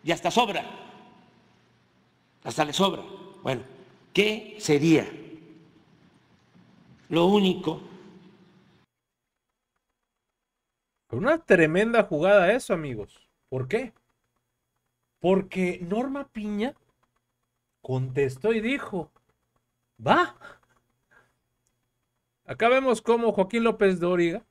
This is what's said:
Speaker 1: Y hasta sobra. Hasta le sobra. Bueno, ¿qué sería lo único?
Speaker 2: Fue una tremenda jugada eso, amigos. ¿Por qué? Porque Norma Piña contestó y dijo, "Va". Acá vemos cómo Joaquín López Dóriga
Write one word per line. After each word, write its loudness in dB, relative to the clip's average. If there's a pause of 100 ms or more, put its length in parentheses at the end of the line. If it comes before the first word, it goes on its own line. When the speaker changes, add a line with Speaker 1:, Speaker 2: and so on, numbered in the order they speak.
Speaker 1:
Y 0
hasta -2
sobra. 0 (1800)
Hasta -4
le -8
sobra. 0 (400)
Bueno, -4 (500)
¿qué -2
sería 4 (2000)
lo 2
único? 2 (3250)
Speaker 2:
Fue -8
una 0
tremenda 4
jugada 4
eso, -2
amigos. -8 (300)
¿Por -6
qué? -4 (1300)
Porque 0
Norma -6
Piña -6 (1040)
contestó -2
y 0
dijo, -6 (960)
"Va". 2 (2000)
Acá -2
vemos 2
cómo 2
Joaquín 0
López 2
Dóriga 0